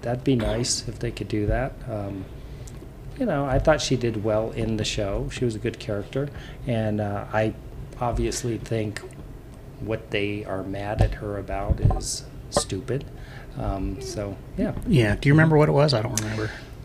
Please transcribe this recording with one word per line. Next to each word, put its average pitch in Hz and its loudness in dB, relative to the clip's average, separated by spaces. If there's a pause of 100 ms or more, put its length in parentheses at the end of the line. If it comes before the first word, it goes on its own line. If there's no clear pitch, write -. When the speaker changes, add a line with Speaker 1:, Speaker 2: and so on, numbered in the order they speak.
Speaker 1:
that'd 123 -2
be 135 6
nice 113 0
if 113 -6
they 117 -2
could 101 -6
do 104 0
that. 117 2 (160)
Um, 101 -6 (920)
you 254 2
know, 143 2
I 135 4
thought 151 6
she - 2
did 110 2
well 110 4
in 113 2
the 107 2
show. 107 0
She - -2
was 117 2
a 107 -4
good 113 -2
character, 110 -4 (360)
and, 110 2
uh, 101 -2
I 110 2 (480)
obviously 117 0
think 107 -2 (800)
what 110 -4
they 104 0
are 95 -2
mad 101 -4
at 110 6
her 101 -4
about 98 -2 (180)
is - -6 (260)
stupid. - -2 (540)
Um, 98 -2
so, 101 -6 (220)
yeah. 190 0 (140)
Speaker 2:
Yeah. 117 6
Do 143 2
you 143 10
remember 160 8
what 151 8
it 151 2
was? 147 6
I 107 2
don't 113 0
remember. 107 -4 (360)